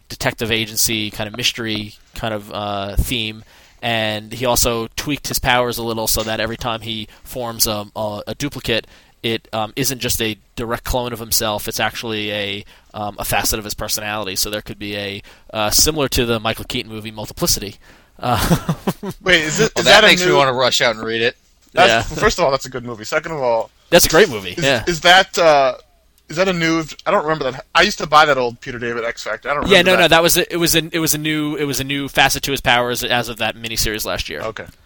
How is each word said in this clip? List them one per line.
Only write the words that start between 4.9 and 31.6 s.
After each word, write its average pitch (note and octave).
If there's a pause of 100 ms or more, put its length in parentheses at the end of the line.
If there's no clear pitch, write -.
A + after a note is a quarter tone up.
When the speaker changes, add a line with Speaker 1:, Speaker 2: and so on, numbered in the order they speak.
Speaker 1:
tweaked -
his -
powers B2
a A2+
little A2+
so A2
that A2
every A2
time A2+
he A2 (160)
forms A#2
a, G#2 (100)
a, G#2
a A2+
duplicate, B2 (340)
it, A2+
um, G#2+
isn't C3
just A#2
a G#2+ (180)
direct A#2+
clone B2
of A2
himself. G#2+
It's A#2
actually G#2+
a, G2+ (300)
um, G#2
a G2
facet G#2+
of G2+
his G#2
personality. G#2+
So G#2+
there G#2
could G#2
be G#2
a, G2+ (300)
uh, G#2+
similar D3+
to B2+
the A#2
Michael A2+
Keaton A2
movie A2
Multiplicity. G#2+ (440)
Uh, D3 (260)
<laughs> F#3+
Speaker 2:
Wait, F3
is D3+
it, A3
Speaker 3:
Well, -
Speaker 2:
is -
Speaker 3:
that G3+
Speaker 2:
that -
a G#3
Speaker 3:
makes F3+
me F3+
Speaker 2:
new C#3+
Speaker 3:
wanna C3+
rush B2
out A#2+
and A2+
read A2+
it. B2 (360)
Speaker 2:
That's, A#2
Speaker 1:
Yeah. D#3
Speaker 2:
first G#3
of E3+
all, C3+
that's C3+
a C3
good B2+
movie. A2
Second D#3
of D3
all, A#2 (220)
Speaker 1:
That's E3+
a -
great E3+
movie, G#2+
Speaker 2:
is, E3+
Speaker 1:
yeah. C3+
Speaker 2:
is E3
that, F#3+
uh... D3+ (520)
Is D#3
that F#3+
a F#3
new? E3 (220)
I D#3+
don't F#3
remember D3
that. C3 (100)
I E3+
used G3+
to F3+
buy D3+
that C#3+
old A#2+
Peter B2
David A#2
X -
Factor. A2+
I C#3+
don't D3
Speaker 1:
Yeah, F#3+
Speaker 2:
remember F3+
Speaker 1:
no, F3+
Speaker 2:
that. F3
Speaker 1:
no, D#3+
that E3
was E3+
a, -
it E3+
was D#3+
a, D#3+
it E3+
was D#3+
a D3+
new, D3+
it D3